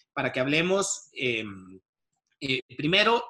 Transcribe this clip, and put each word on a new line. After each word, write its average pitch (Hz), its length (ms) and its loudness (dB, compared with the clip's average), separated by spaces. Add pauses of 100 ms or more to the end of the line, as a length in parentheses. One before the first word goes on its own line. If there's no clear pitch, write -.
(120)
para 131 200 -2
que 131 80 -2
hablemos, 170 760 0
em, 101 680 -6 (600)
eh, 131 180 -2 (160)
primero, 208 540 4